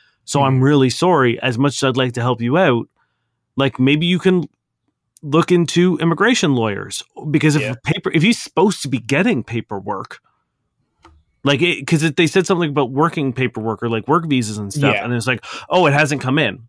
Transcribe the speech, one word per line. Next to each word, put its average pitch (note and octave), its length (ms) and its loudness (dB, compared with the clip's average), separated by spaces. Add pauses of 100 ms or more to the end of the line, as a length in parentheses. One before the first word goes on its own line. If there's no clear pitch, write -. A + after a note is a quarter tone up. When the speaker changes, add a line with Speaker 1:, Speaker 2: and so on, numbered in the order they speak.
(240)
Speaker 1:
So C#3+ 180 0
I'm C3+ 120 2
Speaker 2:
Mm-hmm. C3 100 2
Speaker 1:
really C3+ 260 4
sorry. C3+ 500 2
As B2 160 -2
much C#3 200 0
as - 80 -2
I'd B2+ 120 0
like B2+ 180 0
to A#2+ 80 -4
help A#2+ 180 0
you B2 180 0
out, C3+ 300 2 (680)
like, C3+ 220 0
maybe D3 280 2
you F3+ 120 2
can F3+ 300 0 (760)
look D#3 300 2
into F3 460 2
immigration E3+ 560 0
lawyers," G#2 480 -4 (280)
because D3 240 2
if D3+ 80 0
Speaker 2:
Yeah. G#2+ 120 -6 (100)
Speaker 1:
paper, E3 280 -4
if D3+ 100 2
he's G#3+ 200 2
supposed F#3 400 -2
to C#3 60 -6
be B2 100 -2
getting C#3+ 460 -2
paperwork, G2+ 760 -8 (1300)
like, C#3+ 140 2
it, D#3+ 260 -2
'cause D3+ 160 2
it, D#3+ 140 -2
they F3 100 4
said F3 200 0
something E3+ 240 0
about C3+ 200 0
working C#3+ 440 -2
paperwork A2+ 480 -4
or, A#2 80 -2
like, A2 180 -2
work E3 180 2
visas A#2 300 0
and G2+ 160 -8
stuff, C#3 220 0
Speaker 2:
Yeah. G2+ 100 -4
Speaker 1:
and A#2+ 80 -4
it's A#2 140 -2
like, B2+ 180 -2 (240)
"Oh, F3 160 4
it C#3+ 80 4
hasn't D3 300 0
come C3 160 0
in." A2+ 300 -2